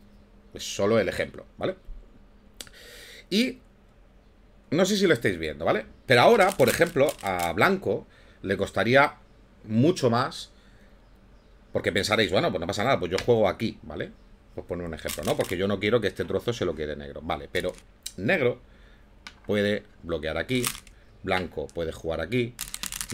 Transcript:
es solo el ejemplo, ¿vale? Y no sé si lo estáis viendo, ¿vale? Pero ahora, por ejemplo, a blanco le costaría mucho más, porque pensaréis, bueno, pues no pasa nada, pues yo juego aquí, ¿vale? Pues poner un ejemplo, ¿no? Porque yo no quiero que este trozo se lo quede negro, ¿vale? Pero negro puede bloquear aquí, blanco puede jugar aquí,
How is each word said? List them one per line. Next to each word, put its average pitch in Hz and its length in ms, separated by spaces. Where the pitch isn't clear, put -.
es - 220
solo 104 240
el 92 80
ejemplo, 82 380
¿vale? 165 180
Y 247 300
no 165 140
sé 202 120
si 190 100
lo 160 60
estáis 101 260
viendo, 78 240
¿vale? 135 220
Pero 120 160
ahora, 190 300
por 135 160
ejemplo, 151 540
a 87 320
blanco 127 540
le 95 160
costaría 113 580
mucho 123 460
más, 123 420
porque 92 200
pensaréis, 98 400
bueno, 139 180
pues 92 100
no 82 60
pasa 98 180
nada, 120 160
pues 87 120
yo 92 120
juego 113 240
aquí, 90 360
¿vale? 92 280
Pues 90 100
poner 87 220
un 80 80
ejemplo, - 280
¿no? 135 140
Porque 117 180
yo 92 120
no 101 120
quiero 107 220
que 98 60
este 90 180
trozo 92 260
se 110 140
lo 85 80
quede 76 220
negro, 71 260
¿vale? 76 300
Pero 90 220
negro 123 420
puede 104 380
bloquear 78 380
aquí, 123 240
blanco 90 460
puede 80 240
jugar 80 300
aquí, 117 340